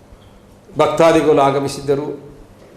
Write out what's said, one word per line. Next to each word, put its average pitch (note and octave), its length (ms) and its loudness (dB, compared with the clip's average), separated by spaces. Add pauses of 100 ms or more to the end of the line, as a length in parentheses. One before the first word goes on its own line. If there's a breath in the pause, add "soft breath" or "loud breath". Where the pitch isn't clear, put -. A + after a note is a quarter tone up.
(760)
ಭಕ್ತಾದಿಗಳು D3+ 640 2
ಆಗಮಿಸಿದ್ದರು. C#3 960 -4 (420)